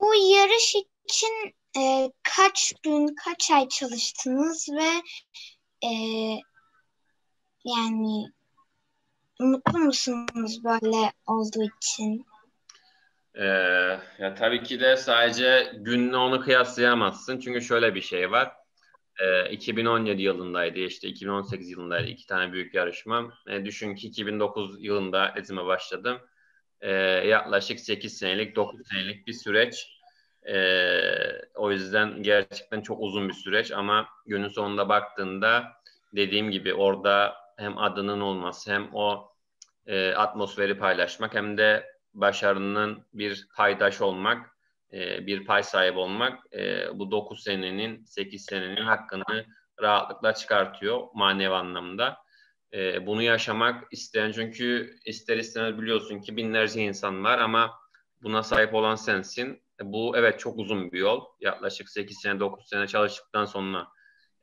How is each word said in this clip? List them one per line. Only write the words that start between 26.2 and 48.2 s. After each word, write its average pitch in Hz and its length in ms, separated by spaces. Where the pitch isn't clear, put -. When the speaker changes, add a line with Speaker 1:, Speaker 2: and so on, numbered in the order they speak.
Speaker 2:
Ee, 98 120
yaklaşık 104 540
sekiz 104 380
senelik, 101 380
dokuz 107 320
senelik 98 380
bir 117 60
süreç. 113 540
Ee, 92 520
o 104 160
yüzden 101 520
gerçekten 104 580
çok 104 200
uzun 101 280
bir 92 60
süreç 98 380
ama 104 360
günün 101 220
sonunda 101 400
baktığında 104 840
dediğim 101 380
gibi 95 240
orada 98 600
hem 104 220
adının 101 420
olması 95 520
hem 101 220
o, 104 380
e, 95 260
atmosferi 101 640
paylaşmak 98 560
hem 104 240
de 107 380
başarının 101 1000
bir 101 440
paydaş 101 440
olmak, 101 500
e, 92 340
bir 98 180
pay 101 180
sahibi 92 360
olmak, 107 400
e, 98 360
bu 98 120
dokuz 107 320
senenin, 101 640
sekiz 98 400